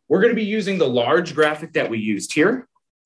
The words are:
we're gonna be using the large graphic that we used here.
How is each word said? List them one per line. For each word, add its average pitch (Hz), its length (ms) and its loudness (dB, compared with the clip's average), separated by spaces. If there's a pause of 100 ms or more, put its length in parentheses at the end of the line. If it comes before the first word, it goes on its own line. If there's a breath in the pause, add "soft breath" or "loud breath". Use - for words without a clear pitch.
we're 180 140 2
gonna 233 140 4
be 220 100 -2
using 196 320 -2
the 151 100 2
large 139 460 0
graphic 151 400 -2
that 139 160 -2
we 113 80 -4
used 107 340 -4
here. 202 360 0 (380)